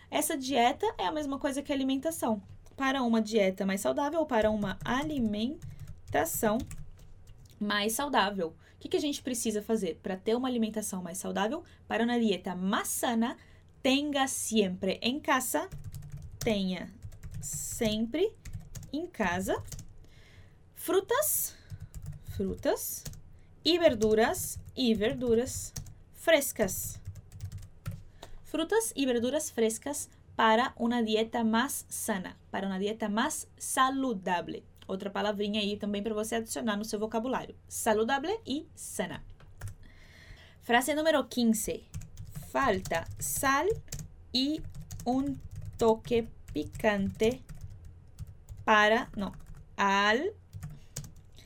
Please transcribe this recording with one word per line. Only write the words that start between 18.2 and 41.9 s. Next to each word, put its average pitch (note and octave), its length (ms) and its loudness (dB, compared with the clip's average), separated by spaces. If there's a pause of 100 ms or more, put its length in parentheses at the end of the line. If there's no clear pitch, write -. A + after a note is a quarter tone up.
em E4 160 -6
casa. F#3+ 560 -2 (1120)
Frutas, - 800 0 (800)
frutas. G3 720 -2 (580)
E E4 160 4
verduras, A#3 800 4 (160)
e A#3 180 4
verduras A#3+ 800 0 (380)
frescas. - 880 2 (1400)
Frutas F4+ 500 2
e C#4 120 0
verduras B3+ 440 2
frescas A3+ 600 0 (260)
para A3+ 400 6
uma A#3 260 2
dieta A3 440 2
mais A3+ 420 2
sana, F#3 480 -4 (160)
para G3 160 -2
uma F#3+ 100 -2
dieta G#3 300 -2
mais A#3 400 0 (100)
saludable. F#3+ 1080 0 (200)
Outra F#3+ 240 -4
palavrinha G#3 520 0
aí G#3 160 0
também G3+ 260 -2
pra A3 100 -2
você A3 220 -2
adicionar A3+ 400 -2
no G#3 80 -2
seu G#3+ 160 -4
vocabulário. A3 560 -2 (140)
Saludable C4+ 760 2
e D4 300 -4
sana. - 480 -6 (1400)
Frase - 320 4
número D4+ 300 4
quince. A3+ 640 2 (640)